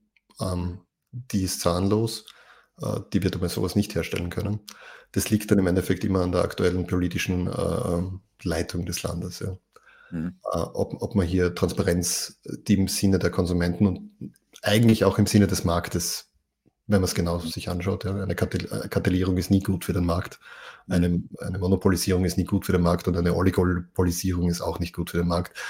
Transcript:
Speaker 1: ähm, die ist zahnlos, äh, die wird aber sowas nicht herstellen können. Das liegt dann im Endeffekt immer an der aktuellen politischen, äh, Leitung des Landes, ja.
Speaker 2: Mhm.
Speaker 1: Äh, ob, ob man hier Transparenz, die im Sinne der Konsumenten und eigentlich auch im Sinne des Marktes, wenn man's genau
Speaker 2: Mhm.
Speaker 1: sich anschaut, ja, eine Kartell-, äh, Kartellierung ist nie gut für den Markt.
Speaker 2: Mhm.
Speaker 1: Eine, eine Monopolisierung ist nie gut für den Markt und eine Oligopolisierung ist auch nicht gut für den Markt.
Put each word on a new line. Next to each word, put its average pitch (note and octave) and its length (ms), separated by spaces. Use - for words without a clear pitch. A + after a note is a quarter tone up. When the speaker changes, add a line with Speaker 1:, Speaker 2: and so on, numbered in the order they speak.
Speaker 1:
ähm, F2+ 400
die A2 320
ist - 160
zahnlos, G2 680
äh, G#2+ 180
die F#2 120
wird F#2 120
aber F2 140
sowas G2 260
nicht G2+ 200
herstellen F2 340
können. G2+ 320
Das - 180
liegt G#2+ 220
dann G2+ 80
im F#2+ 80
Endeffekt F#2 360
immer F#2+ 180
an F2+ 100
der F2+ 120
aktuellen F2 440
politischen, F2+ 600
äh, F2 540
Leitung E2+ 420
des F2 180
Landes, F2 360
ja. F#2+ 180
Speaker 2:
Mhm. F2 320
Speaker 1:
Äh, - 140
ob, - 440
ob - 140
man F#2+ 100
hier F2 300
Transparenz, F2 840
die G#2+ 80
im F#2+ 120
Sinne F#2+ 320
der F2 120
Konsumenten F2 560
und - 240
eigentlich A2 420
auch F#2+ 140
im G#2+ 80
Sinne G2+ 220
des F2 160
Marktes, - 680
wenn G#2 140
man's F2+ 140
genau E2+ 240
Speaker 2:
Mhm. E2 80
Speaker 1:
sich F2 220
anschaut, F2+ 340
ja, F#2+ 120
eine F#2+ 200
Kartell-, - 360
äh, - 160
Kartellierung F#2 500
ist F#2 120
nie G2 120
gut F#2 240
für F2+ 80
den F2+ 120
Markt. F2 340
Speaker 2:
Mhm. - 80
Speaker 1:
Eine, F2 300
eine F#2 200
Monopolisierung F#2 640
ist F2 120
nie F#2 80
gut G2 200
für - 60
den F2+ 100
Markt F2 260
und F2+ 100
eine E2+ 180
Oligopolisierung F2+ 1120
ist E2+ 120
auch - 180
nicht E2+ 140
gut E2+ 160
für - 80
den E2+ 100
Markt. F2 300